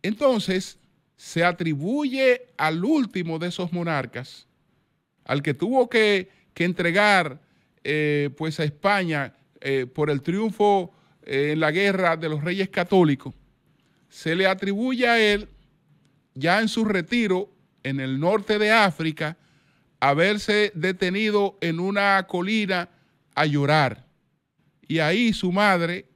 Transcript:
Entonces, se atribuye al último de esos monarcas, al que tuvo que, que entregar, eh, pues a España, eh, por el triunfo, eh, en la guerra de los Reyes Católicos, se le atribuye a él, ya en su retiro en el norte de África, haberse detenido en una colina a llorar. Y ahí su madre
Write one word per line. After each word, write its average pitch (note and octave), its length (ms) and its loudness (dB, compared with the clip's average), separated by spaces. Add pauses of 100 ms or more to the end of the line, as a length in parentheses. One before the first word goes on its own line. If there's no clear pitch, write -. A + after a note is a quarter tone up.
Entonces, G#3 760 -2 (380)
se - 280 -4
atribuye A#3+ 1000 0 (100)
al D#3+ 280 -2
último G3 540 -2
de F3 100 -4
esos F3 240 -6
monarcas, D3+ 760 -6 (760)
al C#3+ 180 -2
que C#3+ 120 -2
tuvo A#3+ 340 0
que, G#3 420 2 (220)
que - 120 -2
entregar, F3 760 2 (440)
eh, D3 520 0
pues D#3+ 220 -6
a D#3+ 60 -2
España, D#3+ 680 -2 (260)
eh, C3+ 260 -2
por D3 220 -4
el C#3+ 140 -2
triunfo, G3+ 680 0 (320)
eh, C#3+ 300 -2
en D#3+ 80 -2
la D#3 100 2
guerra F#3 460 0
de D#3+ 140 -6
los D3+ 120 -4
Reyes F#3 280 -4
Católicos, E3+ 640 2 (760)
se - 260 -6
le F#3+ 120 2
atribuye G3+ 600 0
a A#3 140 4
él, G#3 280 2 (880)
ya E3 260 0
en A3 80 0
su A3 180 -2
retiro G3 680 -2 (280)
en C3+ 180 -4
el C3 180 -6
norte G#3 400 0
de G#3+ 140 2
África, E3 640 0 (640)
haberse G3+ 720 2
detenido F#3+ 840 -2
en E3 180 -2
una G3 480 0
colina F#3 640 -2 (460)
a D3+ 100 0
llorar. C#3+ 640 0 (840)
Y D#3 100 0
ahí G3+ 360 2
su F3+ 180 -2
madre F#3 640 0